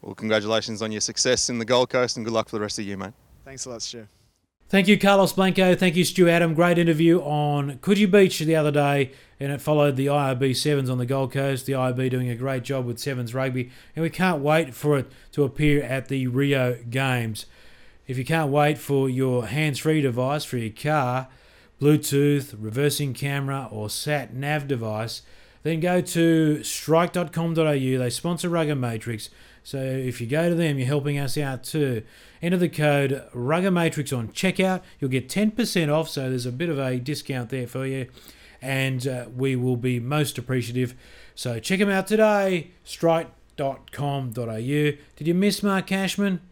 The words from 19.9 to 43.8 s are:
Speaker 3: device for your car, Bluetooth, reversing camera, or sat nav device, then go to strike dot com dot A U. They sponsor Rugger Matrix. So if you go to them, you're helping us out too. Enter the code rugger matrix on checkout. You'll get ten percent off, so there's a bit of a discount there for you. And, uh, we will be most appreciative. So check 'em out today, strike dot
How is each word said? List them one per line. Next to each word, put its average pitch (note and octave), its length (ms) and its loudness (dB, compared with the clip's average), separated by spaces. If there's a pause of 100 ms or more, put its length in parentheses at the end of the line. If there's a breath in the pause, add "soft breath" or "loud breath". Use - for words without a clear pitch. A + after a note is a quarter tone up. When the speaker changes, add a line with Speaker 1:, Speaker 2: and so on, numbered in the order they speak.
Speaker 3:
device C3 440 -2
for - 120 -6
your A2+ 160 -6
car, C3 540 -2 (520 soft breath)
Bluetooth, C#3+ 800 2
reversing C3+ 560 -2
camera, C#3 580 -4
or G#2+ 200 -8
sat C#3 420 -4
nav C#3 340 -4
device, A2+ 540 -4 (400 soft breath)
then D#3+ 180 -2
go F3+ 220 2
to D#3+ 640 2
strike E3 500 0
dot F3 180 -2
com E3 220 -2
dot D#3+ 140 2
A D3+ 80 2
U. C3 240 0
They B2 100 0
sponsor E3+ 400 -4
Rugger D#3+ 280 0
Matrix. A#2 520 -6 (360 loud breath)
So C3+ 140 -10
if C3 420 -4
you A#2+ 60 -6
go D#3 200 0
to F3 60 2
them, D#3+ 240 2
you're C3 80 0
helping C#3+ 320 0
us C#3 220 -2
out C3+ 240 -4
too. C3 400 -2 (360 loud breath)
Enter F3 180 0
the F3 120 2
code C#3+ 540 2 (100)
rugger D#3+ 400 0
matrix D#3+ 400 0
on A#2 140 -4
checkout. F#3 560 0 (160 loud breath)
You'll C#3 100 -2
get B2+ 180 -2
ten G#3+ 220 2
percent G3 400 0
off, D3+ 180 2
so C3 220 -4
there's B2+ 160 -2
a B2 60 -4
bit D3 180 -4
of D3 80 -2
a C3 220 -2
discount B2+ 500 -6
there B2+ 160 -6
for C3 220 -8
you. C3+ 180 -6 (560 loud breath)
And, C3+ 460 -2
uh, B2+ 180 -6 (100)
we C3 200 0
will B2+ 200 0
be B2 240 -2
most C#3+ 380 -2
appreciative. B2 560 -2 (400 loud breath)
So A#2 260 -8
check F#3+ 220 -2
'em G#3 80 4
out F#3+ 160 0
today, G3+ 680 2 (100)
strike E3 440 0 (300)
dot C3+ 340 -6